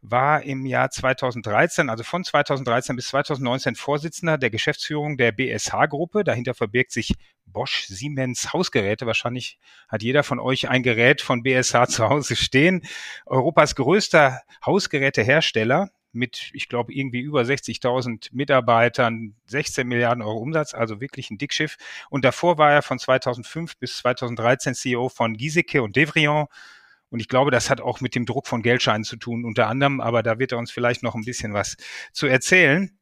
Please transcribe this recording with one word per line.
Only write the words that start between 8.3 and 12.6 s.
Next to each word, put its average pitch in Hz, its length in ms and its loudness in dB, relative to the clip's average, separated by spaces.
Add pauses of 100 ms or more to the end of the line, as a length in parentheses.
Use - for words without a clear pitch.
Hausgeräte. 117 500 0
Wahrscheinlich 117 540 -4 (300)
hat 107 140 -4
jeder 131 200 2
von 123 160 -2
euch 135 320 -2
ein 127 120 2
Gerät 123 380 4
von 120 220 -2
B 131 100 0
S 127 220 0
H 123 140 6
zu 113 200 0
Hause 135 260 0
stehen. 165 520 2 (400)